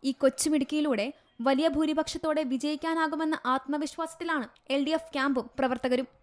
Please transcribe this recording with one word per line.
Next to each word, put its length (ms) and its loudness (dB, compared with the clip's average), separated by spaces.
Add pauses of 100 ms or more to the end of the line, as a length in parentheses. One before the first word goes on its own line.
ഈ 80 0
കൊച്ചുമിടുക്കിയിലൂടെ 1000 2 (280)
വലിയ 260 4
ഭൂരിപക്ഷത്തോടെ 760 0
വിജയിക്കാനാകുമെന്ന 1000 -2
ആത്മവിശ്വാസത്തിലാണ് 1000 -2 (220)
എൽ 160 2
ഡി 40 -2
എഫ് 240 -2
ക്യാമ്പും 360 0 (100)
പ്രവർത്തകരും. 480 0 (160)